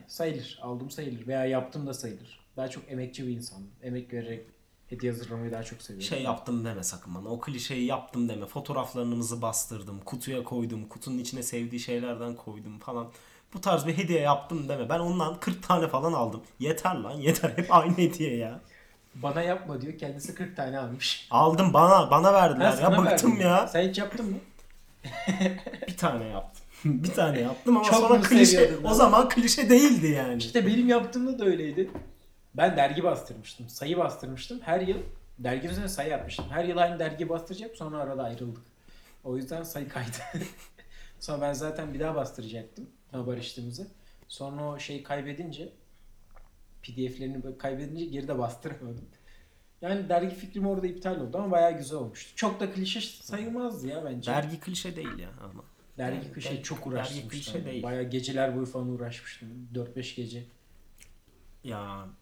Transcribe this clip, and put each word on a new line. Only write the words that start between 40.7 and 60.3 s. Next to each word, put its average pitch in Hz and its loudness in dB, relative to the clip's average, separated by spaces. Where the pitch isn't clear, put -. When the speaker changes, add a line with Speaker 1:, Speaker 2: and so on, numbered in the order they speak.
Speaker 1:
Sonra 147 -6
ben 143 -2
zaten 151 -6
bir 135 -6
daha 156 -2
bastıracaktım. 113 -8
Ha, 127 -6
barıştığımızı. 120 -8
Sonra 143 -10
o 147 -8
şeyi 143 -10
kaybedince, 143 -8
P 120 -16
D 127 -2
F'lerini 131 -8
böyle 131 -10
kaybedince 143 -8
geri 139 -8
de 143 -4
bastıramadım. 120 -8
Yani 190 -4
dergi 180 2
fikrim - -6
orada 185 -2
iptal 180 -4
oldu 127 -6
ama 196 -2
bayağı 170 4
güzel 143 -8
olmuştu. - -12
Çok 202 0
da 190 -2
klişe 190 -4
sayılmazdı 220 -6
ya 151 -8
bence. 127 -6
Speaker 2:
Dergi 151 -2
klişe 180 -8
değil - -10
ya - -12
ama. 98 -16
Speaker 1:
Dergi 131 -6
Speaker 2:
Dergi, 143 -12
Speaker 1:
klişe 135 -10
Speaker 2:
dergi, 139 -8
Speaker 1:
çok - -8
Speaker 2:
dergi - -10
Speaker 1:
uğraşmıştım. 127 -6
Speaker 2:
klişe 143 -8
değil. 127 -8
Speaker 1:
Bayağı 127 -4
geceler 127 -2
boyu 127 -2
falan 123 -6
uğraşmıştım. 120 -10
Dört 120 -8
beş 127 -10
gece. 120 -10